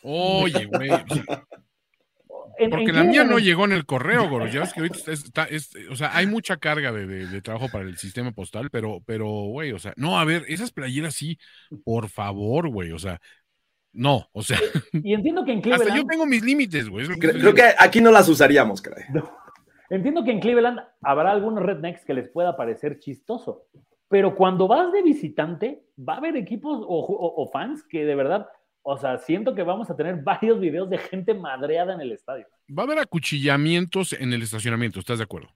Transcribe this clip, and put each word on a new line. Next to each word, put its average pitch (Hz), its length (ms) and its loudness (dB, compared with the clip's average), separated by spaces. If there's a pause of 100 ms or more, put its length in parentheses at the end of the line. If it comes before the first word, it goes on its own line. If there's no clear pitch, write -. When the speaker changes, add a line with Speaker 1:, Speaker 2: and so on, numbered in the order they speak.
Speaker 1:
Oye, 180 640 0
güey. 135 240 -2 (1700)
Speaker 2:
¿En, 226 120 2
Speaker 1:
Porque 226 200 0
Speaker 2:
en 160 60 0
Speaker 1:
la 160 80 6
Speaker 2:
qué - 40 6
Speaker 1:
mía 294 160 6
no 254 80 4
Speaker 2:
momento? 240 140 4
Speaker 1:
llegó 180 200 4
en 202 80 2
el 165 120 -2
correo, 170 440 0
Goro. 113 180 -2
Ya 135 140 -4
ves 180 120 -6
que 165 80 -8
ahorita 170 160 -4 (140)
es, 147 140 -8
está, 156 200 -4
es, 151 260 -10 (200)
o 131 40 -10
sea, 147 200 -4
hay 180 120 4
mucha 208 300 -4
carga 151 340 -2
de, 104 160 -6
de, 95 200 -8
de 95 140 -10
trabajo 113 300 -6
para 98 140 -8
el 87 120 -12
sistema 123 340 -8
postal, 110 380 -12
pero, 107 360 -6
pero, 110 220 -6
güey, 107 440 -6
o 92 80 -8
sea, 104 160 -14
no, 175 240 0
a 160 60 4
ver, 160 220 0
esas 190 240 -8
playeras 143 440 -6
sí, 156 220 -8 (480)
por 113 240 -2
favor, 107 600 -2
güey, 90 220 -6
o 82 80 -10
sea, 90 220 -8 (720)
no, 127 400 0
o 107 80 -10
sea. 110 160 0 (340)
Speaker 2:
Y 175 220 0
entiendo 320 320 0
que 262 80 -2
en 202 60 -2
Speaker 1:
Hasta 180 100 -2
Speaker 2:
Cleveland 240 320 2
Speaker 1:
yo 277 60 -4
tengo 320 180 0
mis 240 180 0
límites, 202 460 0
güey, 104 140 -8
es 156 60 -6
lo 180 60 -6
que 165 60 -6
Speaker 3:
Creo, 160 160 4
Speaker 1:
estoy 196 160 8
Speaker 3:
creo - 20 4
que 233 220 10
aquí 190 240 8
no 226 100 10
las 202 160 10
usaríamos, 135 540 6
caray. - 320 -16
Speaker 2:
No. - 240 -4 (520)
Entiendo 233 340 -2
que 240 80 0
en 208 80 0
Cleveland 233 400 2 (220)
habrá 151 300 2
algunos 208 320 0
rednecks 175 420 -6
que 143 80 -4
les 135 160 -4
pueda 170 260 -2
parecer 131 440 -6
chistoso, - 680 -10 (420)
pero 196 260 4
cuando 185 320 2
vas 339 240 2
de 392 100 2
visitante, 175 800 -2 (160)
va 139 180 -6
a - 20 -12
haber 311 180 -6
equipos 247 460 -6
o, 170 180 -4
o, 165 440 -4
o - 40 -6
fans 196 360 -8
que 151 220 -6
de 147 80 0
verdad, 151 340 0 (360)
o 139 140 -4
sea, 143 200 -4
siento 202 380 -2
que 190 80 -4
vamos 190 260 -4
a 160 60 -8
tener 165 220 -4
varios 196 420 0
videos 180 320 -4
de 170 80 -4
gente 185 340 -6
madreada 165 640 -4
en 165 60 -12
el 127 100 -8
estadio. 120 340 -12 (240)
Speaker 1:
Va 151 140 -6
a - 20 -2
haber 302 140 0
acuchillamientos 160 1120 0
en 127 180 -4
el 117 120 -2
estacionamiento, 113 560 -4
¿estás 117 180 -6
de 110 60 -4
acuerdo? 82 320 -12